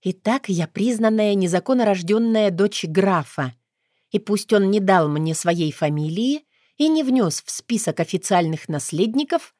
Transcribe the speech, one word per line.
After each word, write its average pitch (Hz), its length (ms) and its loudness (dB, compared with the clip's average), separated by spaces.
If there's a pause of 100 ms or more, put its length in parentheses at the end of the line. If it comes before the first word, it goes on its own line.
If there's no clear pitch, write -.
Итак, 214 440 -4
я 170 200 -2
признанная 220 640 0
незаконно 190 520 2
рожденная 208 680 2
дочь 196 340 -2
графа, 160 720 -2 (560)
и 208 80 0
пусть 208 340 -2
он 202 160 4
не 208 100 2
дал 185 300 4
мне 156 240 -2
своей 170 380 0
фамилии 165 720 -2 (320)
и 294 100 2
не 311 140 2
внес 254 420 0
в - 60 -20
список - 500 -4
официальных 170 720 -2
наследников 226 920 -2